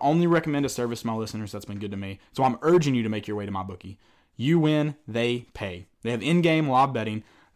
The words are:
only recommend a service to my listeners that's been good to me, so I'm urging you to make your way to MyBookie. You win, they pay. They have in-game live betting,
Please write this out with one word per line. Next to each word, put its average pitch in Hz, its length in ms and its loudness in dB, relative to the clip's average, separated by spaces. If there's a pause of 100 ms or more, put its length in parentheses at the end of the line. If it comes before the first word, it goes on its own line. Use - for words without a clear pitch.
only 160 240 4
recommend 160 400 2
a - 20 0
service 120 320 -4
to - 60 -6
my 113 80 -2
listeners 110 360 -6
that's 104 140 -10
been 101 140 -10
good 101 140 -8
to 101 40 -8
me, 98 240 -10 (140)
so 135 100 0
I'm 123 160 2
urging 156 340 4
you 117 100 2
to 110 40 -2
make 107 180 -4
your 104 120 -4
way 101 80 -6
to 101 60 -6
MyBookie. 95 440 -10 (440)
You 160 200 4
win, 151 340 2 (140)
they 120 440 -2
pay. 92 360 -10 (140)
They 117 100 -4
have 113 100 -4
in-game 160 460 2
live 135 240 4
betting, 107 320 -4 (320)